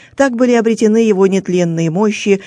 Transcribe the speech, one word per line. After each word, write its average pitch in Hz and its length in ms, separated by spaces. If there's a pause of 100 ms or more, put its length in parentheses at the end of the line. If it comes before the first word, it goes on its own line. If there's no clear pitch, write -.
(160)
Так 269 200
были 240 180
обретены 220 440
его 202 300
нетленные 175 640
мощи, 202 560